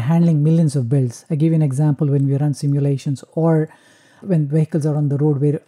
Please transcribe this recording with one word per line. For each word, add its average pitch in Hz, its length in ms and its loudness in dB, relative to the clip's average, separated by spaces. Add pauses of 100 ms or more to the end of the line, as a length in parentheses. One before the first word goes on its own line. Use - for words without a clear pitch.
(120)
handling 165 320 2
millions 160 320 2
of 123 120 -2
builds. 127 400 -2
I 165 60 -4
give 156 160 0
you 165 60 0
an 156 60 2
example 147 440 0
when 139 220 0
we 139 80 0
run 143 180 0
simulations 143 800 -2
or 160 360 0 (540)
when 160 260 0
vehicles 151 380 0
are 151 100 -2
on 147 140 0
the 143 80 0
road, 147 240 0
where 147 260 0